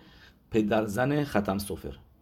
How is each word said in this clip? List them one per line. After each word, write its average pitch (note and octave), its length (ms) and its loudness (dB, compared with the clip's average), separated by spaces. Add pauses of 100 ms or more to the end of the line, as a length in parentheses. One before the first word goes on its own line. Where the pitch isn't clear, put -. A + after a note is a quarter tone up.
(500)
پدر A2 340 2
زن C3 400 0
ختم G2+ 340 0
سفر، D2+ 380 -8 (260)